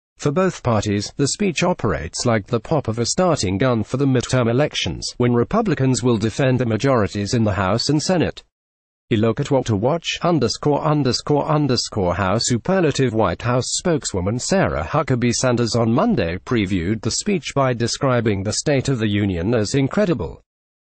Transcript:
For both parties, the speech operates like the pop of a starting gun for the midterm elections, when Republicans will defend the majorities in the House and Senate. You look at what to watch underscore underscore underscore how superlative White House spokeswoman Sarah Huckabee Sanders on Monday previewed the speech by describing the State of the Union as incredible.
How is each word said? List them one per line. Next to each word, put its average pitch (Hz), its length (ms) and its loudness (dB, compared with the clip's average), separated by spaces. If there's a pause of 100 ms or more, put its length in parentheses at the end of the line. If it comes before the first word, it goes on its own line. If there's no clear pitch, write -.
(180)
For 143 160 -2
both 185 300 0
parties, 104 520 0
the 143 140 0
speech 190 340 -2
operates - 600 -2
like 110 200 2
the 117 140 -2
pop 143 300 -2
of 110 100 -4
a 117 60 -2
starting 135 520 0
gun 117 280 0
for - 100 -4
the 139 100 0
midterm 123 440 2
elections, - 680 -2
when 120 180 2
Republicans 131 680 2
will 120 140 4
defend 120 420 2
the 127 60 0
majorities 110 680 0
in 113 100 2
the 101 80 2
House 95 340 0
and 147 160 2
Senate. 156 400 -2 (680)
You 110 100 2
look 113 200 2
at 135 120 -4
what 127 160 2
to 113 100 2
watch 139 440 -2
underscore 147 640 0
underscore 147 640 0
underscore 131 680 0
how 98 260 0
superlative 135 760 0
White 101 280 0
House 123 260 0
spokeswoman 113 680 -2
Sarah 101 460 0
Huckabee 123 480 0
Sanders 120 460 0
on 113 160 2
Monday 127 460 0
previewed 101 640 0
the 113 100 -4
speech - 440 -2
by 135 160 2
describing 117 720 0
the 104 80 -4
State 139 380 0
of 131 100 0
the 107 80 0
Union 101 480 0
as 107 200 0
incredible. 143 680 -2 (460)